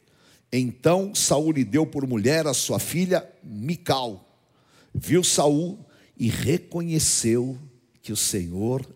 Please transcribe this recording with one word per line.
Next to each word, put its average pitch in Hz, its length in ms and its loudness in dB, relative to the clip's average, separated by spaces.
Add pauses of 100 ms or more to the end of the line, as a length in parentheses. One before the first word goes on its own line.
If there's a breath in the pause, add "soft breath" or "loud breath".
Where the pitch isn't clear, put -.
(520 soft breath)
Então 160 600 0
Saul 156 380 2
lhe 143 120 0
deu 127 220 2
por 143 220 -4
mulher 127 400 2
a 135 80 0
sua - 240 -2
filha 180 440 0 (200)
Mical. 123 840 -4 (640 soft breath)
Viu 175 320 2
Saul 165 640 0 (320 soft breath)
e 117 100 0
reconheceu 139 1300 0 (460)
que - 100 -10
o 104 60 -4
Senhor 104 680 -2 (120)